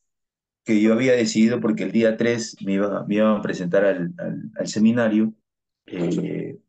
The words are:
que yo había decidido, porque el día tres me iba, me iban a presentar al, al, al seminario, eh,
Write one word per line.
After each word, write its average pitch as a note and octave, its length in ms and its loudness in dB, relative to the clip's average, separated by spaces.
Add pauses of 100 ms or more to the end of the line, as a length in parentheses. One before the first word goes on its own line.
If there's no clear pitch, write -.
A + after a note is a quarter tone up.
(640)
que G#2+ 160 2
yo A2 120 4
había B2+ 200 2
decidido, A2+ 480 2
porque G#2+ 220 0
el F#2 100 -6
día A2 240 2
tres A#2 440 -2
me G2 140 -4
iba, G2 320 -2
me G#2 80 0
iban G#2+ 220 4
a - 60 -6
presentar F#2+ 420 0
al, F2+ 340 -2
al, - 380 -10
al - 100 -4
seminario, A2 640 2 (540)
eh, E2+ 800 -6